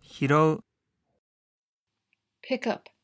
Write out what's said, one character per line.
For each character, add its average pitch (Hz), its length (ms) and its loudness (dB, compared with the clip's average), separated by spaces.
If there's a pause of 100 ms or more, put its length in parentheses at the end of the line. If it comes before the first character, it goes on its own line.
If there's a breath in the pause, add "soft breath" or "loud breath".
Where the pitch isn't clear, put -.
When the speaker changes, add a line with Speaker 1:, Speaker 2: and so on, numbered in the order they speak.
Speaker 1:
拾 - 240 -8
う。 151 400 2 (1800)
Speaker 2:
Pick 254 260 -6
up, - 220 -8 (120)